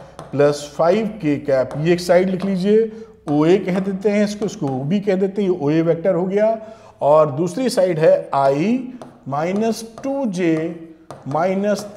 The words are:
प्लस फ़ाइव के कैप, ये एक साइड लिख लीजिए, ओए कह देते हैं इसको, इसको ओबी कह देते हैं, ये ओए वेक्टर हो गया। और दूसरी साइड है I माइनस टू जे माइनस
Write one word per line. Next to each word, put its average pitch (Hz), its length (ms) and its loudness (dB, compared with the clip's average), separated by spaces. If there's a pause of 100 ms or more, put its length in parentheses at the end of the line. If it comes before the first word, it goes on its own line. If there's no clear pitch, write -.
(320)
प्लस 143 460 0
फ़ाइव 196 300 2
के 151 280 -2
कैप, 131 420 0
ये 160 160 2
एक 175 60 0
साइड 180 300 4
लिख 190 160 -4
लीजिए, 202 460 2 (400)
ओए 156 260 4
कह 185 220 -2
देते 196 300 -2
हैं 208 140 2
इसको, 208 220 -4
इसको 160 220 -6
ओबी 139 320 -2
कह 196 160 0
देते 190 260 -2
हैं, 190 80 0
ये 180 120 0
ओए 151 200 2
वेक्टर 170 340 2
हो 175 100 0
गया। 214 360 0 (400)
और 151 300 4
दूसरी 180 380 -2
साइड 180 300 0
है 175 320 4
I 143 460 2 (500)
माइनस 196 680 -4 (100)
टू 277 220 -4
जे 170 600 -2 (420)
माइनस 190 680 -2